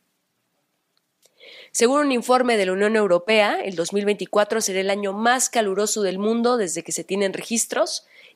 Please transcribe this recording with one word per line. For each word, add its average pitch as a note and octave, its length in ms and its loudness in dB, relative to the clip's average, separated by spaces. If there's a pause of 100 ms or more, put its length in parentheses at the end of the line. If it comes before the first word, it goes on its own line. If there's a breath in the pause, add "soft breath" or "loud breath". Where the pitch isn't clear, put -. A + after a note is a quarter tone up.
(1700 loud breath)
Según B3+ 280 4
un C#4+ 120 2
informe B3 460 2
de G3 80 2
la F#3 60 0
Unión G#3 240 2
Europea, G#3+ 680 2
el F#3 120 -8
dos E3 160 -4
mil G3+ 140 -2
veinticuatro G#3 560 0
será F#3+ 180 -2
el F#3+ 100 -2
año G3+ 240 -2
más A#3+ 360 2
caluroso G#3 520 -2
del F#3 180 -2
mundo A#3 380 0
desde E3 260 -4
que - 80 -12
se E3 120 -6
tienen G3 300 -2
registros - 720 -4 (280 soft breath)